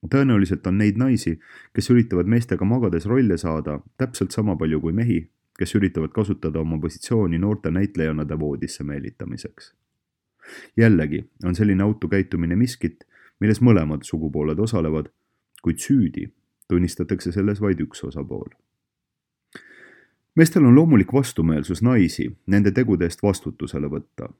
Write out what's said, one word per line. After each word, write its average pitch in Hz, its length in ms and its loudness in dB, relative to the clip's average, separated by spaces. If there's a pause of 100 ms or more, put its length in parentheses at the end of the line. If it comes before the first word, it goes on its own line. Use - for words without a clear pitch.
(100)
Tõenäoliselt 107 560 2
on 92 120 0
neid 107 200 2
naisi, 117 400 0 (360)
kes - 160 -2
üritavad 113 360 4
meestega 113 380 0
magades 101 420 0
rolle 110 320 2
saada, 78 420 -4 (180)
täpselt 123 360 -4
sama 104 220 -2
palju 78 240 -2
kui 82 120 -4
mehi, 104 300 -2 (380)
kes 90 160 -4
üritavad 87 400 0
kasutada 90 440 -2
oma 80 200 -2
positsiooni 85 580 -2
noorte 101 320 -2
näitlejanade 78 680 -2
voodisse 71 460 -6
meelitamiseks. - 880 -12 (1040)
Jällegi 82 480 4 (200)
on 90 100 0
selline 98 280 2
autu 104 260 -2
käitumine 87 480 -2
miskit, 120 480 -4 (360)
milles 107 200 2
mõlemad 82 480 2
sugupooled 78 500 -4
osalevad, 82 540 -2 (500)
kuid - 220 -2
süüdi - 460 0 (380)
tunnistatakse 90 640 -2
selles 101 280 -2
vaid 95 240 -2
üks - 240 -14
osapool. - 400 -10 (1900)
Meestel 160 280 6
on 123 100 10
loomulik 147 380 6
vastumeelsus 82 680 -2
naisi 110 480 2 (160)
nende 101 260 2
tegude 101 320 0
eest - 180 -6
vastutusele 73 680 -4
võtta. - 480 -12